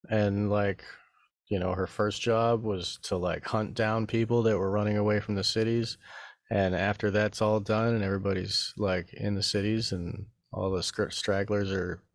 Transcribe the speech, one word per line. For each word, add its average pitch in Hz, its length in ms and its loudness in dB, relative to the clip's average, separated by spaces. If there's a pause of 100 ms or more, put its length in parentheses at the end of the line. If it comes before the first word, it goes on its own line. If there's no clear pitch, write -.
And, 104 400 2
like, 101 340 0 (680)
you 98 80 0
know, 90 140 0
her 90 140 0
first 104 360 -2
job 113 400 2
was 95 400 -4
to, 95 140 -2
like, 87 280 -2
hunt 107 300 -2
down 110 320 0
people 113 360 2
that 107 140 4
were 95 140 0
running 104 260 2
away 104 220 2
from 104 160 -2
the 95 100 0
cities. 113 540 0 (500)
And 95 260 2
after 101 360 0
that's 104 320 0
all 107 160 4
done 110 360 2
and 104 80 0
everybody's, 98 760 -2
like, 95 360 -2
in 101 220 -2
the 95 80 0
cities 107 480 0
and 90 360 -6 (260)
all 98 180 -2
the 90 120 -2
scr-, - 280 -2
stragglers 98 600 0
are 90 320 -4 (120)